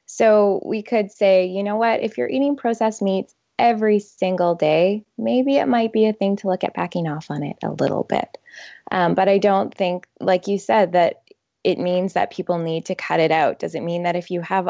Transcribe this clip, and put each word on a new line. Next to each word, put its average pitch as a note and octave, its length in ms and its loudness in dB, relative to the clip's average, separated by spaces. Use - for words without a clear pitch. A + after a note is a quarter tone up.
So G#3+ 580 2
we G#3+ 180 -4
could G#3+ 300 -4
say, F#3+ 340 4
you F#3 160 -6
know G3+ 140 -4
what, A3+ 260 0
if A3 160 -6
you're - 100 -2
eating C#4+ 280 0
processed A3+ 440 -2
meats F#3+ 320 -2
every G#3+ 400 4
single F3+ 560 0
day, E3+ 480 2
maybe B3+ 400 0
it C4+ 120 2
might A3+ 240 0
be A3 140 4
a G#3+ 60 2
thing G3+ 240 -2
to G3+ 120 -6
look F#3 160 -2
at - 100 -6
backing F3 320 -4
off D#3 240 -8
on D3+ 140 -4
it - 180 -8
a - 80 -4
little - 320 -2
bit. - 360 -4
Um, F3 240 0
but F#3+ 140 2
I G3 100 4
don't G3 340 2
think, F3+ 360 -6
like F#3 300 0
you G3+ 100 0
said, F#3+ 360 2
that F3 280 2
it F#3 160 0
means F3+ 360 -2
that F3+ 180 -2
people F3 260 -4
need E3 280 -4
to F#3 100 -6
cut E3 240 -2
it D#3+ 100 2
out. D#3 300 0
Does E3 160 -6
it C#3+ 60 -6
mean E3+ 200 -4
that F3 140 -2
if F3 160 -8
you F3 80 -4
have F#3 300 -4